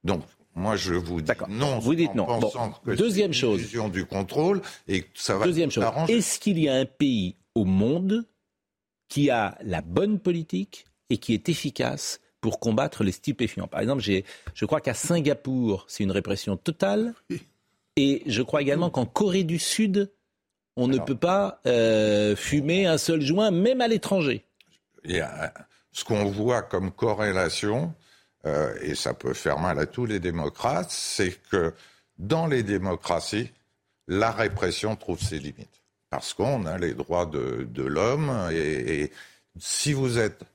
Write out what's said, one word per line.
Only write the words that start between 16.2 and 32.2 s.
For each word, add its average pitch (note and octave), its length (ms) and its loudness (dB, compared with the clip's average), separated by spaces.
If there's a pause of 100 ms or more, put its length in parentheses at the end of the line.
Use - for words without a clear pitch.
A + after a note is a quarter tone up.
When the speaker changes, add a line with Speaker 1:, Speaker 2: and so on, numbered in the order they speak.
Speaker 2:
totale. G#3 560 0 (160)
Speaker 3:
Oui. - 120 -6 (540)
Speaker 2:
Et C#3 320 2
je A2+ 140 2
crois D3 200 0
également D3+ 280 2
qu'en B2 160 0
Corée F#3+ 380 2
du E3 160 0
Sud, G3+ 520 0 (680)
on B2 100 2
ne C3 80 4
Speaker 1:
Alors. - 100 0
Speaker 2:
peut C3+ 120 0
pas, F#3+ 500 0
euh, G#2+ 680 6
fumer D3+ 500 2
un D#3+ 120 4
seul E3 240 2
joint, F#3 300 4
même A#3 300 4
à A#3 80 2
l'étranger. E3+ 560 0 (580)
Speaker 1:
Il D#2+ 140 -6
y - 20 2
a, D2+ 340 -6 (380)
ce - 140 -8
qu'on G#2 200 2
voit G#2+ 360 0
comme F#2 300 -2
corrélation, G#2 1000 0 (520)
euh, D2 360 0
et D2+ 140 -4
ça - 180 -4
peut B1+ 200 -4
faire D2 260 0
mal E2 200 0
à D2+ 60 2
tous B2 200 -6
les G#2 160 -4
démocrates, F2+ 680 -2
c'est - 460 -2 (140)
que E2+ 220 2 (440)
dans D#3+ 300 0